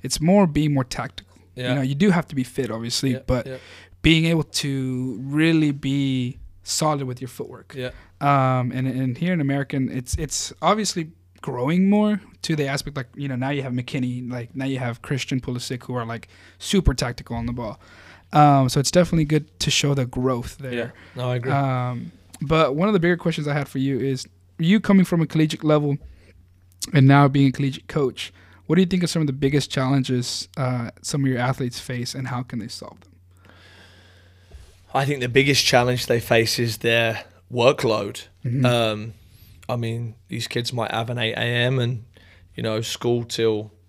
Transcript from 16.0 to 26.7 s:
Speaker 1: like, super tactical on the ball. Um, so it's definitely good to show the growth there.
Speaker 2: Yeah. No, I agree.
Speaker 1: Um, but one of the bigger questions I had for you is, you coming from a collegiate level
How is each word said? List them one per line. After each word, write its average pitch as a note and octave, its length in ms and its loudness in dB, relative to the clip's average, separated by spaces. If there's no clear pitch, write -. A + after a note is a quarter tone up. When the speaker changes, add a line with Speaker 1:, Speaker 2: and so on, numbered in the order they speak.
Speaker 1:
like, A#2 220 -10
super F3+ 340 2
tactical B2 420 -6
on A#3 100 -4
the B3 60 -4
ball. A#3+ 280 -8
Um, C#3+ 360 8
so C#3+ 120 2
it's - 120 -2
definitely E3 340 4
good D3+ 340 -2
to D3 100 0
show C#3+ 220 0
the C3+ 140 0
growth B2+ 520 -2
there. C3 140 -10
Speaker 2:
Yeah. A#2+ 180 -4
No, B2 160 -4
I B2+ 40 -2
agree. B2 160 -4
Speaker 1:
Um, B2 600 -2
but D3+ 360 2
one F#3 120 2
of G#3+ 60 2
the F3+ 60 4
bigger F3 180 2
questions D#3+ 300 -4
I C#3+ 60 -2
had C#3+ 140 -2
for C3+ 100 -8
you C3+ 200 0
is, C3 280 -2
you F3+ 220 4
coming G3 240 6
from E3+ 160 2
a D#3 60 2
collegiate D#3 380 0
level D3 340 2